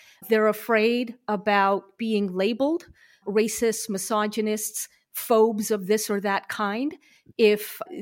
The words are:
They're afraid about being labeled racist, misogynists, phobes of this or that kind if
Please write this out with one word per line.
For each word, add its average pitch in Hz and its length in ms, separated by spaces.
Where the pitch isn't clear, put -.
They're 220 200
afraid 233 680
about 202 720
being 208 360
labeled 240 520
racist, 214 600
misogynists, 214 1000
phobes 220 580
of 202 160
this 214 240
or 202 100
that 196 280
kind 220 480
if 208 420